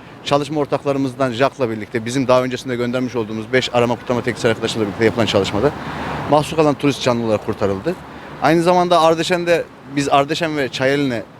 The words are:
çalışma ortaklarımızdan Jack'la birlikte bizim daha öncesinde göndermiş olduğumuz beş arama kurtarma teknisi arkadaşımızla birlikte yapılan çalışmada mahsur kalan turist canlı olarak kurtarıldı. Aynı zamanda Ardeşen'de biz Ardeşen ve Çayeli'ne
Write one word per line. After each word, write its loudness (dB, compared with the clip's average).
çalışma 0
ortaklarımızdan -2
Jack'la 0
birlikte -6
bizim -2
daha 4
öncesinde -4
göndermiş -2
olduğumuz -6
beş 2
arama 2
kurtarma -4
teknisi -2
arkadaşımızla 0
birlikte 0
yapılan 2
çalışmada 2
mahsur 2
kalan 4
turist -2
canlı 0
olarak 0
kurtarıldı. -2
Aynı 4
zamanda 4
Ardeşen'de 2
biz 0
Ardeşen 2
ve -2
Çayeli'ne 0